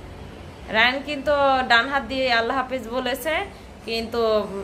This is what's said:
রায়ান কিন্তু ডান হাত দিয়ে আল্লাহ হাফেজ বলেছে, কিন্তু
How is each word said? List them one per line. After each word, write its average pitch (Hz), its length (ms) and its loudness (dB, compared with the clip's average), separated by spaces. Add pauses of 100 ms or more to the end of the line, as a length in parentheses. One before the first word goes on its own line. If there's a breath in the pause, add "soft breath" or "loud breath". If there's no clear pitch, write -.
(680)
রায়ান 240 360 4
কিন্তু 294 260 -2 (360)
ডান 233 220 6
হাত 277 140 0
দিয়ে 262 300 0
আল্লাহ 233 240 2
হাফেজ 254 300 -4
বলেছে, 247 480 -2 (500 loud breath)
কিন্তু 226 640 0 (160)